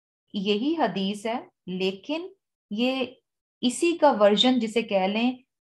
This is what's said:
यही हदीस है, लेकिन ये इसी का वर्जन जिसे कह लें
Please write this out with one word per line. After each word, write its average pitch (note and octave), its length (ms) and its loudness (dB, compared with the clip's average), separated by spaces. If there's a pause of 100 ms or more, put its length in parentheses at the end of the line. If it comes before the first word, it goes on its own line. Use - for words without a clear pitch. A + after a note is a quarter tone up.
(360)
यही G#3 400 0
हदीस G3+ 500 -2
है, A#3+ 240 -6 (180)
लेकिन F#3+ 640 -4 (420)
ये B3+ 500 -4 (420)
इसी D#4+ 340 0
का D4 140 6
वर्जन G#3 480 4
जिसे A3 240 -2
कह F#3+ 240 0
लें A#3 360 -2 (280)